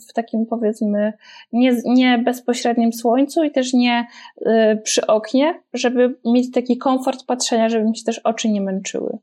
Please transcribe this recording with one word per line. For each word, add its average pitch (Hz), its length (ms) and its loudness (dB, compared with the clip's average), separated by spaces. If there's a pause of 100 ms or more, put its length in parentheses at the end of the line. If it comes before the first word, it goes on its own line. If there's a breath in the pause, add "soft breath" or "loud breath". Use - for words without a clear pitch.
(100)
w - 20 -20
takim 226 340 -2
powiedzmy 214 680 -2 (400 loud breath)
nie, 247 320 2
nie 247 340 2
bezpośrednim 240 760 0
słońcu 269 520 0
i 294 60 0
też 254 220 -2
nie, 240 340 2 (400 loud breath)
y, 220 380 4
przy - 220 -2
oknie, 262 540 0 (140)
żeby 247 500 0
mieć 247 280 2
taki 247 260 0
komfort 262 480 -2
patrzenia, 240 420 0
żeby 226 160 0
mi 226 120 0
się - 80 -16
też 226 140 -4
oczy - 300 -2
nie 208 120 0
męczyły. 196 640 -6